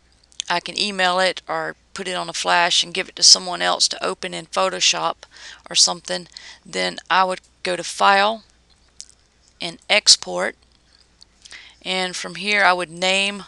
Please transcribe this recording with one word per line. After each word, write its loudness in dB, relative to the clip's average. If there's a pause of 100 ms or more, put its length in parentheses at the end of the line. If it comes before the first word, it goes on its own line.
(500)
I 0
can -8
email 0
it 0
or -4 (180)
put -8
it -6
on -6
a -12
flash 2
and -8
give -6
it -20
to 0
someone 4
else 2
to -6
open -6
in -10
Photoshop 0 (560)
or -2
something, 0 (400)
then -4 (100)
I 4
would -2 (220)
go -2
to -10
File 2 (1200)
and -8 (100)
Export, 2 (1300)
and -4
from -10
here 0
I 6
would -2
name -2